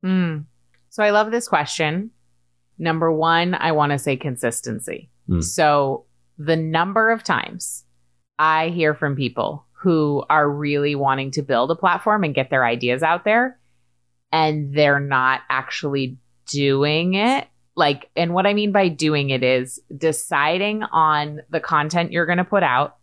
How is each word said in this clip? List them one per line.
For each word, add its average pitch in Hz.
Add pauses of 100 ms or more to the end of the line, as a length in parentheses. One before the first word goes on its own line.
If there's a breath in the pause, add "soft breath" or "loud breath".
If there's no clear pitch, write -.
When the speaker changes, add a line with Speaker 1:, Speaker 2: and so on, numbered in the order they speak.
Speaker 1:
Hmm. 180 (520)
So 214
I 208
love 214
this 233
question. 175 (680)
Number 165
one, 165
I 160
wanna 143
say 139
consistency. - (180)
Speaker 2:
Mm. 85
Speaker 1:
So 143 (340)
the 156
number 175
of 226
times - (540)
I 156
hear 160
from 143
people 127 (160)
who 151
are 151
really 143
wanting 135
to 143
build 131
a 165
platform 190
and 147
get 131
their 131
ideas 123
out 170
there, 240 (720)
and 151
they're 143
not 131
actually 131 (300)
doing 147
it. 233 (280)
Like, 143
and 170
what 185
I 208
mean 208
by 196
doing 151
it 131
is 127 (160)
deciding 165
on 151 (100)
the 160
content 156
you're 170
gonna 175
put 196
out 135